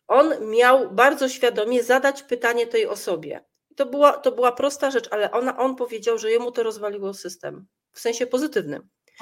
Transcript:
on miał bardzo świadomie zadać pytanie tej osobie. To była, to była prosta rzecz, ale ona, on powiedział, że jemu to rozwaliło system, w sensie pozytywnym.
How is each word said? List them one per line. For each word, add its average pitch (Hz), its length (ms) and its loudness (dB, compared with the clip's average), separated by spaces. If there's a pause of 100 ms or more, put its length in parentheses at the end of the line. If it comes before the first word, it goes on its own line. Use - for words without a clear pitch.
on 269 420 2
miał 247 400 6
bardzo 262 380 4
świadomie 240 540 0
zadać 247 400 2
pytanie 240 440 -2
tej 226 200 0
osobie. 170 580 -6 (320)
To 277 100 -2
była, 285 260 4
to 262 200 0
była 240 200 2
prosta 277 380 -2
rzecz, 240 200 -2
ale 208 200 -2
ona, 247 280 -2
on 254 180 0
powiedział, 226 420 -2
że 214 120 -4
jemu 240 220 0
to 240 100 -2
rozwaliło 208 520 -6
system, 175 520 -14 (260)
w - 80 -20
sensie 233 260 -2
pozytywnym. 240 600 -4 (340)